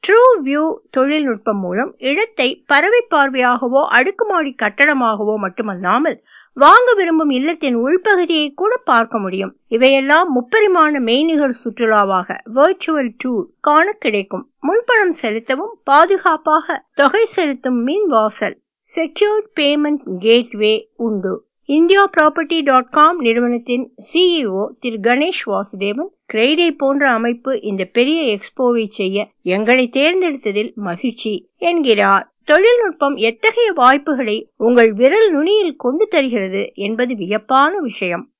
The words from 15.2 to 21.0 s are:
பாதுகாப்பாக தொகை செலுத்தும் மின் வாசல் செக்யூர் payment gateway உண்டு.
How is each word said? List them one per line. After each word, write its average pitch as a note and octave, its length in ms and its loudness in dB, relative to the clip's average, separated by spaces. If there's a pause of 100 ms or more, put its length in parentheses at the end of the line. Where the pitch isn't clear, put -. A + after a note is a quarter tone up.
பாதுகாப்பாக D#4+ 960 0 (160)
தொகை F4+ 320 2
செலுத்தும் C4 560 -4
மின் F4+ 240 -2
வாசல் A3 500 -2 (300)
செக்யூர் G#4 580 -2 (100)
payment D4 520 0 (120)
gateway A3 560 0 (220)
உண்டு. G3 380 -4 (340)